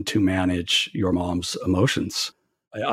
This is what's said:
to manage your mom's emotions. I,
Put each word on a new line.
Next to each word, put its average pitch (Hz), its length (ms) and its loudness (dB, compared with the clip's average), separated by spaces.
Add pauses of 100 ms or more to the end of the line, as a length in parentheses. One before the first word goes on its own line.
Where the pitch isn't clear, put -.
to - 140 0
manage 92 720 2
your 92 180 2
mom's 87 520 -2
emotions. 92 680 0 (420)
I, 110 80 -6 (100)